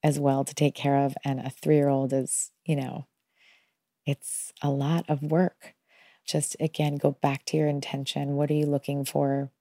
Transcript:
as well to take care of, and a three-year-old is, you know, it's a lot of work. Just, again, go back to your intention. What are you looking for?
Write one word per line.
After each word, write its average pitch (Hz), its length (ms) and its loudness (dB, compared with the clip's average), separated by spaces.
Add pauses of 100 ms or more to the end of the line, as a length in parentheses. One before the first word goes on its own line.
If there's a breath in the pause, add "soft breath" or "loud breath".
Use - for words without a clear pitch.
as 147 180 0
well 139 240 2
to - 100 -12
take 147 200 2
care 139 240 2
of, 139 160 2 (100)
and 135 160 -2
a 123 80 -6
three-year-old 139 640 2
is, - 380 -2 (160)
you 156 100 2
know, 131 300 -6 (960 soft breath)
it's - 560 -6
a 143 100 0
lot 143 380 0
of 143 140 0
work. 156 520 0 (520 soft breath)
Just, - 340 -2
again, 151 360 0
go 143 160 2
back 139 340 0
to - 100 -2
your 151 120 2
intention. 143 680 -4
What 147 140 0
are 151 40 2
you 151 120 2
looking 143 380 -2
for? 139 460 0 (100)